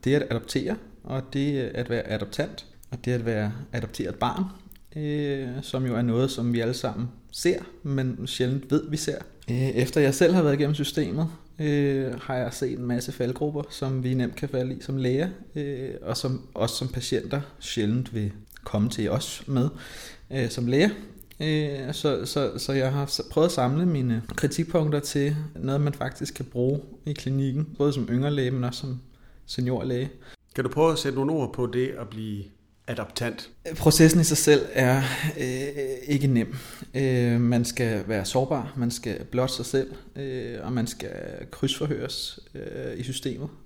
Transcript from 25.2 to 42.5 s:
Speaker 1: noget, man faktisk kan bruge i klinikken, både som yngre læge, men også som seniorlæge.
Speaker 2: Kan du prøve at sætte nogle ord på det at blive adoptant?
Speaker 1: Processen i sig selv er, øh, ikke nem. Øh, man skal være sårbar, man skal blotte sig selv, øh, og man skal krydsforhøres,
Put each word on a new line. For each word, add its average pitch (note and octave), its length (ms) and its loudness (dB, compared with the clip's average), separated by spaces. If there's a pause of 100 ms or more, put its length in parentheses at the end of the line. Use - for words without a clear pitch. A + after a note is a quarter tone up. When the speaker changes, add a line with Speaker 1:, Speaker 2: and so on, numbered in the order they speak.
Speaker 1:
noget, C3+ 240 0
man D3 120 2
faktisk - 420 -6
kan C3+ 100 -6
bruge C3 360 0 (260)
i D3+ 60 -2
klinikken, C3+ 560 0 (100)
både C#3+ 140 4
som B2+ 180 -2
yngre C3 200 2
læge, C3+ 200 0
men B2+ 140 0
også B2 160 -4
som B2+ 200 -6 (460)
seniorlæge. B2+ 640 0 (440)
Speaker 2:
Kan C3 100 0
du B2 60 0
prøve D#3 220 4
at D3 60 0
sætte C3+ 200 -2
nogle C#3 140 2
ord C#3+ 200 0
på B2 140 0
det B2 220 0
at A2 200 -8
blive G#2+ 360 -6 (440)
adoptant? - 600 -6 (260)
Speaker 1:
Processen D#3+ 440 8
i D#3+ 40 6
sig D#3 120 2
selv D3 360 6
er, C3 300 4 (380)
øh, C3 340 -4 (320)
ikke C#3+ 200 4
nem. A#2 280 4 (400)
Øh, B2 460 4
man A#2+ 240 4
skal A2+ 440 0
være G#2+ 160 0
sårbar, C3 520 0
man A#2+ 140 0
skal - 340 -6
blotte B2+ 300 0
sig A#2+ 120 -6
selv, C3+ 260 0 (240)
øh, B2+ 460 -8
og A#2+ 100 -6
man B2 140 0
skal - 240 -8 (400)
krydsforhøres, - 920 -4 (140)